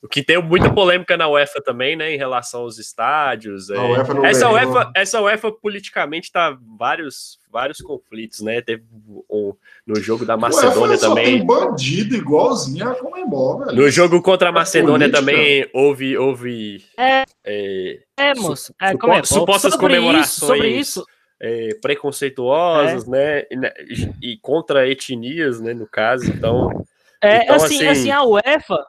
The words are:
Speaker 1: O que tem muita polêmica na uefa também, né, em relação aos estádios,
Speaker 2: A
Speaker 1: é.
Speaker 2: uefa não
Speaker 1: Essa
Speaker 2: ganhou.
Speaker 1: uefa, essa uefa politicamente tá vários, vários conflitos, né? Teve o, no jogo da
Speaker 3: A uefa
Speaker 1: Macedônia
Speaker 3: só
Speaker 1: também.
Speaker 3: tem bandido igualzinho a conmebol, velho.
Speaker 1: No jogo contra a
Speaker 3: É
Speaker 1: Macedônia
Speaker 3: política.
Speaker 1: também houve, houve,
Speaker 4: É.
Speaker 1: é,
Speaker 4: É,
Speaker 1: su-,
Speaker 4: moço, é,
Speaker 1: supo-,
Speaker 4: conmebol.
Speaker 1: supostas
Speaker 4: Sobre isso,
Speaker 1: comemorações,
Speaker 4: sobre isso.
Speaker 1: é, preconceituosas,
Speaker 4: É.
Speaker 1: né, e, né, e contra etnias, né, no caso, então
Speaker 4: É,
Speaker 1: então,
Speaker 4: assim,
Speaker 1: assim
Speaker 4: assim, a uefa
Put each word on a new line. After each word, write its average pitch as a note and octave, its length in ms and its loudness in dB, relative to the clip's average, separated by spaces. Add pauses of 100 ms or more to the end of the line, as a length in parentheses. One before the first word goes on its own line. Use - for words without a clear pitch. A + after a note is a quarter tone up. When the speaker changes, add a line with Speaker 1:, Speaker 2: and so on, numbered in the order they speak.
Speaker 1:
O C3 60 -20
que C#3+ 140 -4
tem E3+ 200 2
muita E3 300 2
polêmica F3+ 420 2
na E3 140 0
uefa C#3+ 320 0
também, C3 340 -2
né, D#3 200 -6
em - 20 -6
relação B2 460 -6
aos A#2 160 -12
estádios, A2+ 920 -4
Speaker 2:
A G2+ 60 -4
Speaker 1:
é. G#2 220 0
Speaker 2:
uefa C3+ 160 -2
não C#3 100 0
Speaker 1:
Essa C3 260 2
Speaker 2:
ganhou. B3+ 240 2
Speaker 1:
uefa, G#3+ 220 0
essa G3 240 -2
uefa G#3+ 320 -2
politicamente G3 800 -8
tá D#3+ 240 -2 (220)
vários, C#3+ 600 -8 (140)
vários C3+ 300 -6
conflitos, A2+ 580 -14
né? A2 220 -4
Teve A2+ 200 -8 (460)
o, G#2 260 -6 (320)
no G#2+ 100 -4
jogo A2+ 280 -4
da A2 80 -2
Speaker 3:
A A2+ 40 0
uefa A#2 200 0
Speaker 1:
Macedônia - 400 4
Speaker 3:
só - 140 2
Speaker 1:
também. - 140 2 (120)
Speaker 3:
tem - 100 0
bandido F3 680 0
igualzinho E3 720 0
a B3+ 60 -4
conmebol, B3 640 -4
velho. - 180 -4
Speaker 1:
No C3+ 140 6
jogo F3 320 4
contra F#3 260 4
a E3+ 40 -2
Speaker 3:
É - 20 -6
Speaker 1:
Macedônia D3+ 560 4
Speaker 3:
política. D3 80 4
Speaker 1:
também C#3+ 560 2
houve, C3+ 420 2
houve, A#2+ 680 -4 (140)
Speaker 4:
É. C4 280 2 (200)
Speaker 1:
é, G3 540 -6 (180)
Speaker 4:
É, C#4+ 180 2
Speaker 1:
su-, B3+ 80 -6
Speaker 4:
moço, D#3 380 -6
é, F#3+ 120 0
Speaker 1:
supo-, - 80 -2
Speaker 4:
conmebol. E3 260 2
Speaker 1:
supostas G3 460 2
Speaker 4:
Sobre F3+ 200 4
isso, F3 80 4
Speaker 1:
comemorações, D#3 300 2 (280)
Speaker 4:
sobre A3 100 0 (100)
isso. C4+ 280 -6 (320)
Speaker 1:
é, A2+ 300 -6 (140)
preconceituosas, C#3+ 1200 -2
Speaker 4:
É. B2 40 -10
Speaker 1:
né, C#3+ 400 0
e, B2 60 -10
né, B2+ 140 -4 (520)
e A#2+ 160 -10
contra C#3 500 0
etnias, C3 720 -4
né, A2+ 140 -6
no A2+ 120 -12
caso, A#2+ 400 -2
então A#2 560 -2 (400)
Speaker 4:
É, G#3+ 200 6
Speaker 1:
então, C#4 140 2
Speaker 4:
assim, D4 300 2
Speaker 1:
assim - 0 -
Speaker 4:
assim, C#4+ 240 2
a C#4+ 140 2
uefa G#3+ 640 2